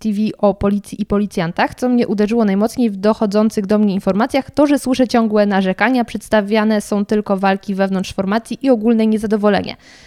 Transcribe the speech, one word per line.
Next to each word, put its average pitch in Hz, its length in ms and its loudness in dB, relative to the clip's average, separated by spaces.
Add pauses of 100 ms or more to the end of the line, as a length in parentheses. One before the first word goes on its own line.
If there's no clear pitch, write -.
T 220 120 -4
V 202 100 -2 (160)
o 202 160 2
policji 202 480 -4
i 208 40 -6
policjantach. 202 680 -2
Co 254 140 -2
mnie 240 180 2
uderzyło 214 380 0
najmocniej 214 440 0
w 202 80 -6
dochodzących 214 680 0
do 208 140 2
mnie 208 140 2
informacjach, 208 580 -2
to, 294 160 2
że 277 120 2
słyszę 254 280 0
ciągłe 214 380 2
narzekania, 202 600 0
przedstawiane 214 760 0
są 208 240 -2
tylko 208 320 0
walki 196 380 -2
wewnątrz 190 380 -2
formacji 208 480 -4
i 269 80 2
ogólne 220 380 2
niezadowolenie. 208 680 0 (320)